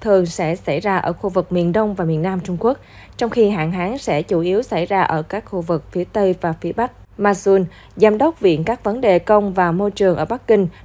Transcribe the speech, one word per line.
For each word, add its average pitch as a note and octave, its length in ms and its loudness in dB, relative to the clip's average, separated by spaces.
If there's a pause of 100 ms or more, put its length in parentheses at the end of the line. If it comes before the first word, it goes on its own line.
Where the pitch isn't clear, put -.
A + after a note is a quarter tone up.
thường F#3+ 240 4
sẽ E3+ 300 -4
xảy D3 240 -4
ra G3 180 -2
ở F3 160 -2
khu G3 160 -6
vực F3+ 220 -2
miền F3 200 0
Đông G#3+ 220 0
và F#3 120 -4
miền D#3+ 160 -2
Nam F#3 180 -4
Trung F3+ 200 -6
Quốc, A#3+ 180 0 (400)
trong A#3 120 -2
khi G#3+ 200 4
hạn E3 220 -2
hán F#3+ 260 -4
sẽ D#3 240 -2
chủ E3 180 -2
yếu F#3 220 0
xảy F3 240 -2
ra G3 160 0
ở D#3 200 0
các F#3+ 240 -8
khu F#3 160 -6
vực E3 300 -4
phía F3+ 120 -4
Tây F#3+ 380 0
và E3 200 -2
phía F3 120 -6
Bắc. A#3+ 180 -4 (260)
Ma G3+ 160 2
Sun, G3 320 2 (300)
giám G#3+ 220 4
đốc D4+ 220 0
Viện D#3+ 240 2
các A3+ 200 -4
vấn A3 180 -2
đề G3 180 4
công G3+ 340 2
và F3+ 180 2
môi G3 200 0
trường F#3+ 260 2
ở - 80 -2
Bắc B3 220 -8
Kinh, G3+ 200 4 (180)